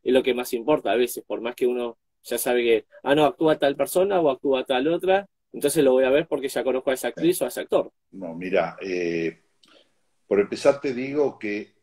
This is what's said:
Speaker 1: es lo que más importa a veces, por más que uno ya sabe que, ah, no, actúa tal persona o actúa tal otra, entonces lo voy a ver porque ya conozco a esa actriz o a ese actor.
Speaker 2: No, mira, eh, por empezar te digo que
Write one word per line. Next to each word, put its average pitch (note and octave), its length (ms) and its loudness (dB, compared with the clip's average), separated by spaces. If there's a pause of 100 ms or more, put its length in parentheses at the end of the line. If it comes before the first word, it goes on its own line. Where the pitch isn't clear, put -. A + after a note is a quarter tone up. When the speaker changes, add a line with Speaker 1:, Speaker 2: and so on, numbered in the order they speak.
Speaker 1:
es B2 120 0
lo C3 100 4
que B2+ 100 0
más B2+ 200 -6
importa A#2 400 0
a - 20 2
veces, A#2+ 320 -2
por G#2 140 -6
más A#2 140 -6
que B2+ 120 0
uno B2 300 -4 (260)
ya A#2+ 140 -6
sabe B2 260 0
que, A2+ 220 2 (180)
ah, C#3 120 2
no, D3+ 100 4
actúa D3+ 340 2
tal C#3 160 2
persona F#3 460 0
o D3+ 80 4
actúa C3 340 0
tal C3 240 0
otra, F3+ 400 0 (240)
entonces C#3+ 320 0
lo C3 80 6
voy C3 140 6
a B2+ 40 2
ver D3+ 180 2
porque C#3 200 -4
ya B2+ 160 -4
conozco B2+ 280 -2
a - 20 2
esa B2 160 -4
actriz E3+ 320 0
o C3 40 -2
a - 40 -4
ese - 120 -8
actor. - 300 -2 (200)
Speaker 2:
No, F#2 220 -12
mira, F2 460 -2
eh, E2+ 600 -4 (840)
por G2+ 140 0
empezar C3+ 400 0
te C3+ 140 -6
digo C3+ 440 -4
que G#2 460 -8